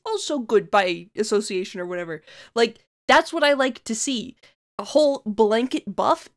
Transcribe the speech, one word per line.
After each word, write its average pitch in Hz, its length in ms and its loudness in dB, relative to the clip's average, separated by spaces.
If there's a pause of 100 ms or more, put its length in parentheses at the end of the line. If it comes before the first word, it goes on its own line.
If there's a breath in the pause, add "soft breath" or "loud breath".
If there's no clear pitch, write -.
also 381 340 -4
good 214 320 0
by 180 440 0
association 208 640 -2
or 175 60 -8
whatever. 175 360 -8 (340 soft breath)
Like, 226 240 0 (280)
that's 302 240 4
what 330 120 0
I 285 100 4
like 262 320 -2
to 226 100 -6
see. 247 400 -6 (440 soft breath)
A 202 60 -10
whole 277 400 2
blanket 220 680 0
buff - 420 0